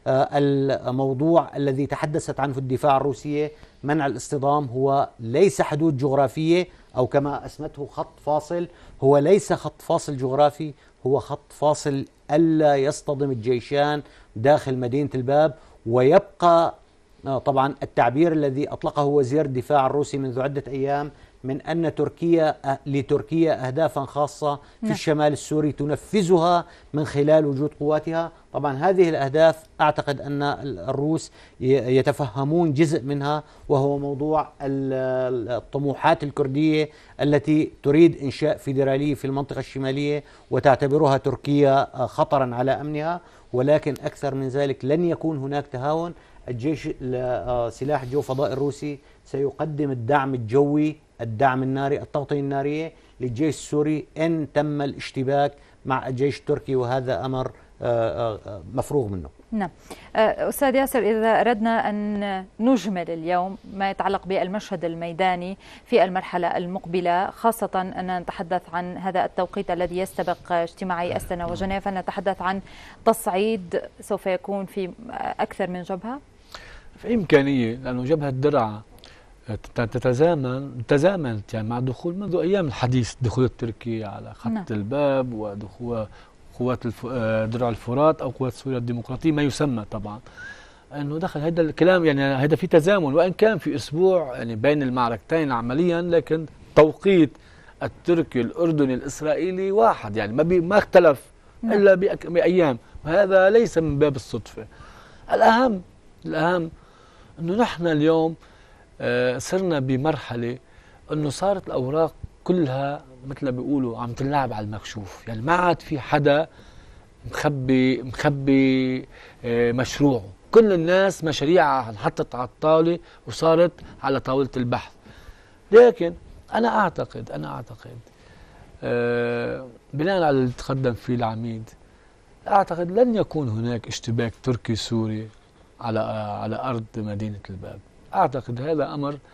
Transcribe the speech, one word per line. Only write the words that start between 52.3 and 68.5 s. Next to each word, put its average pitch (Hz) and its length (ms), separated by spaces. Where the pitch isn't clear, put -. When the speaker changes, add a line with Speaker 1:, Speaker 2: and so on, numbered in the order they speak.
Speaker 1:
النارية 143 520
للجيش 127 340
السوري 151 520
إن 160 360
تم 147 280
الاشتباك 139 720
مع 131 220
الجيش 131 300
التركي، 139 380
وهذا 123 500
أمر، 131 240
آه، 117 520
آه، 95 120
آه، 98 160
مفروغ 135 340
منه. 90 200
Speaker 2:
نعم. 208 180
آه، 214 320
أستاذ 262 260
ياسر، 269 240
إذا 220 420
أردنا 226 500
أن 202 540
نجمل 190 500
اليوم 175 460
ما 196 160
يتعلق 190 360
بالمشهد 185 580
الميداني 175 720
في 190 180
المرحلة 180 520
المقبلة، 175 760
خاصة 220 440
أننا 185 440
نتحدث 175 440